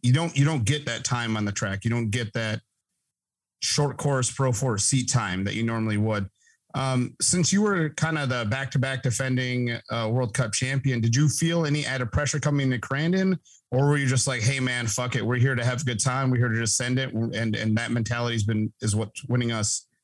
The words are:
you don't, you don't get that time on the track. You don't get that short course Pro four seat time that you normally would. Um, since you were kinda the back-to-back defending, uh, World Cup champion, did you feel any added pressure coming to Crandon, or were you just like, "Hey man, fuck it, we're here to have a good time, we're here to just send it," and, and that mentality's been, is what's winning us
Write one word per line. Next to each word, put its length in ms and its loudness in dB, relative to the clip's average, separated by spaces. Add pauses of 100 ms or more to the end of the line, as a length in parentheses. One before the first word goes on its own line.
you 100 4
don't, 240 2
you 80 6
don't 220 2
get 180 0
that 180 -4
time 320 0
on 120 0
the 60 -2
track. 300 -4
You 80 0
don't 200 0
get 240 -4
that 260 -2 (1000)
short 340 0
course 340 2
Pro 220 0
four 240 0
seat 320 0
time 360 0
that 100 -2
you 80 -2
normally 340 0
would. 320 0 (460)
Um, 480 -2
since 320 2
you 80 4
were 260 2
kinda 380 -2
the 240 0
back-to-back 520 -2
defending, 760 -2 (100)
uh, 220 -2
World 220 0
Cup 180 0
champion, 480 0
did 160 2
you 100 4
feel 380 2
any 220 0
added 260 -4
pressure 260 0
coming 320 2
to 80 0
Crandon, 600 0 (320)
or 160 4
were 100 4
you 100 2
just 200 2
like, 160 -2
"Hey 180 2
man, 260 -2
fuck 300 -2
it, 80 -2
we're 140 0
here 160 4
to 100 -2
have 160 0
a 40 -6
good 160 -2
time, 300 0
we're 60 2
here 140 2
to 100 0
just 160 0
send 220 0
it," 160 -4
and, 420 -2
and 220 0
that 140 -4
mentality's 520 -2
been, 380 -2
is 120 0
what's 300 -4
winning 280 0
us 340 -4 (180)